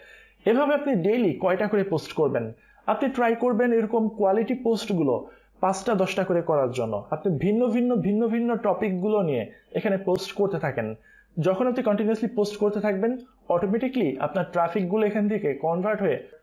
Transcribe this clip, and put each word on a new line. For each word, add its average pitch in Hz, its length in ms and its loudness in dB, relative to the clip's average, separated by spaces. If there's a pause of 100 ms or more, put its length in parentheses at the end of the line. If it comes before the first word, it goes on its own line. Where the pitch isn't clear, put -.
(440)
এভাবে 277 300 4
আপনি 285 200 0
ডেইলি 196 460 2
কয়টা 190 260 2
করে 202 180 2
পোস্ট 165 280 -4
করবেন? 127 400 0 (340)
আপনি 214 240 0
ট্রাই 233 260 2
করবেন 240 360 2
এরকম 220 360 2
কোয়ালিটি 208 460 2
পোস্টগুলো 165 760 0 (300)
পাঁচটা 190 340 0
দশটা 185 300 0
করে 170 180 0
করার 147 280 2
জন্য। 113 400 -4
আপনি 156 280 -2
ভিন্ন 220 280 2
ভিন্ন, 240 300 2
ভিন্ন 208 320 0
ভিন্ন 233 280 0
টপিকগুলো 202 640 0
নিয়ে 127 300 -2 (200)
এখানে 196 260 0
পোস্ট 185 340 -2
করতে 196 260 -2
থাকেন। 117 360 -4 (460)
যখন 190 260 0
আপনি 247 160 -2
কন্টিনিউয়াসলি 220 460 0
পোস্ট 202 280 -2
করতে 208 240 0
থাকবেন, 214 380 -2 (300)
অটোমেটিক্যালি 196 720 0
আপনার 175 320 -2
ট্রাফিকগুলো 208 540 0
এখান 208 220 0
থেকে 196 260 -2
কনভার্ট 185 460 -2
হয়ে 165 280 -2 (140)